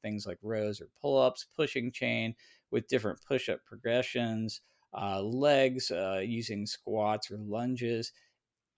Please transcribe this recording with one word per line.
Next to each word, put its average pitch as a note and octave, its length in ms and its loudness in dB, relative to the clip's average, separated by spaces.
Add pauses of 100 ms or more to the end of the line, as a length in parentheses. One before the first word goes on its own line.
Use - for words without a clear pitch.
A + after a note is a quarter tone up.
things G#2+ 240 -4
like F#2 160 -8
rows G#2+ 380 -2
or - 80 -18 (120)
pull-ups, C3 460 2 (100)
pushing C#3 340 0
chain A#2 440 -2 (360)
with A#2+ 180 0
different A2 380 0
push-up B2 380 0
progressions, A2+ 960 -2 (320)
uh, G2 300 -2
legs, C3 680 4
uh, F#2+ 320 0
using A2+ 440 -4
squats G#2+ 640 -2
or G#2 80 -8
lunges. A#2 720 -2 (640)